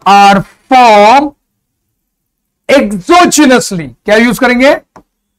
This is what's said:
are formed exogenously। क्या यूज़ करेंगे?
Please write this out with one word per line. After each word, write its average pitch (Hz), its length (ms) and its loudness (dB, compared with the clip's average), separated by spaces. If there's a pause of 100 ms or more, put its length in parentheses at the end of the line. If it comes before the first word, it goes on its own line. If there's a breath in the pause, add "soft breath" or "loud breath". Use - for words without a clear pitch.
are 202 320 2
formed 247 920 0 (1400)
exogenously। 233 1200 -2 (160)
क्या 208 100 -2
यूज़ 233 240 -2
करेंगे? 254 380 -2 (600)